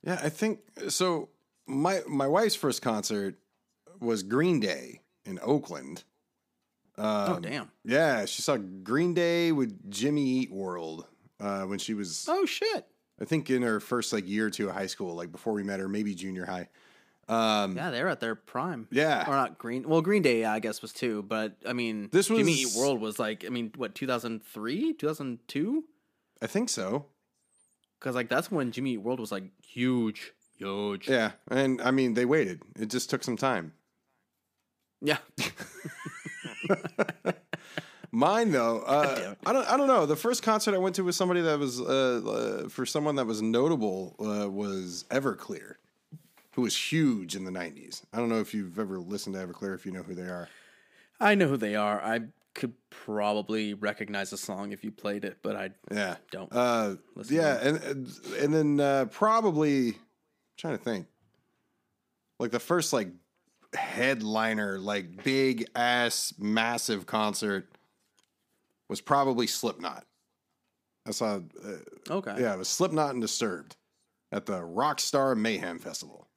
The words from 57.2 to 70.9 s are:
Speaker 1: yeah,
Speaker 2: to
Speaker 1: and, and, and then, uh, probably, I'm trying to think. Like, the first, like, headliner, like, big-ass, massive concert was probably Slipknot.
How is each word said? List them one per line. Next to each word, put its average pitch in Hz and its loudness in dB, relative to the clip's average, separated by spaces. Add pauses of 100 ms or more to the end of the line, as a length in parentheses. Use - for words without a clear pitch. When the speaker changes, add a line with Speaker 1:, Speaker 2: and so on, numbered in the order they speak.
Speaker 1:
yeah, 156 4
Speaker 2:
to 123 2
Speaker 1:
and, 151 2
and, 139 -6 (320)
and 147 4
then, 147 4
uh, 139 4
probably, 156 4
I'm 104 -4 (600)
trying 151 -6
to - -10
think. - -4 (1300)
Like, 117 -2
the 117 0
first, 165 2
like, 107 2 (640)
headliner, 110 0
like, 95 -4
big-ass, 123 2
massive 110 0
concert 104 0 (1200)
was 101 -6
probably 135 2
Slipknot. 87 -4 (1000)